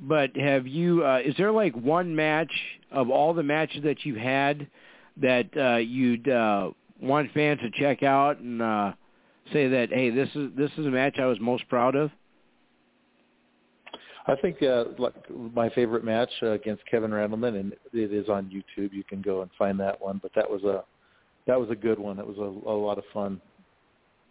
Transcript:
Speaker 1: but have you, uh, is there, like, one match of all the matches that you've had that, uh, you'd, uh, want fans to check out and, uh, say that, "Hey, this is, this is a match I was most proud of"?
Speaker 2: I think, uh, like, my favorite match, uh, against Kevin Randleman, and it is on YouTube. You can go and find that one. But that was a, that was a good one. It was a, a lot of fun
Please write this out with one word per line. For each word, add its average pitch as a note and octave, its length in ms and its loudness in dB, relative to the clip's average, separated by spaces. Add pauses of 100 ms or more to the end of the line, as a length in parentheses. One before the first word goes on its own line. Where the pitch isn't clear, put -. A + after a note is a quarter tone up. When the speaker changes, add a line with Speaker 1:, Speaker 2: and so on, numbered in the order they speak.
Speaker 1:
but C#3 340 0
have C3+ 280 2
you, E3+ 380 2
uh, C3 220 4
is C#3 100 0
there, G3+ 160 2
like, G#3 240 2
one D#3 400 0
match D#3 380 0 (380)
of C3 180 0
all D3 240 4
the E3 100 0
matches D3 400 -2
that C#3+ 220 -2
you've C#3 100 -4
had C#3 520 0 (500)
that, B2+ 300 2 (100)
uh, B2+ 180 4
you'd, A#2+ 540 0
uh, G#2+ 420 2 (300)
want C3+ 320 0
fans D3 260 2
to A#2 120 -6
check C#3 320 0
out C#3 340 4
and, A#2+ 240 -8
uh, G#2 320 0 (580)
say C#3+ 160 2
that, B2+ 240 2
"Hey, B2+ 180 2
this B2 280 0
is, C3+ 160 -4
this C3+ 240 0
is D#3 80 -4
a C#3+ 40 0
match C3 300 0
I C3 60 2
was B2 120 2
most A#2+ 300 -2
proud B2+ 300 2
of"? D3+ 120 0 (2250)
Speaker 2:
I C#3 100 2
think, F3 280 0
uh, B2 220 4 (120)
like, - 320 -6 (240)
my A#2 140 2
favorite A2+ 380 0
match, A2+ 260 0 (100)
uh, A#2 100 0
against G#2 340 -4
Kevin A2 260 0
Randleman, G#2+ 480 -2
and G2 140 -6 (180)
it G#2+ 220 -2
is G#2 160 -2
on G2 160 0
YouTube. G2 480 -8
You G2 100 -8
can G2 180 -10
go F#2+ 200 -2
and F#2 180 -12
find G2 220 2
that G2 200 -2
one. G2 220 -6
But F#2 120 -12
that G#2+ 140 2
was G2 140 -4
a, G2 220 0 (600)
that B2+ 140 2
was A2+ 120 -2
a A#2 40 -2
good G#2+ 240 0
one. G2+ 200 -8
It G#2+ 60 -8
was G#2 120 -12
a, G2+ 320 -8
a - 20 -4
lot G#2 260 0
of G2 100 -8
fun G2 340 -6 (880)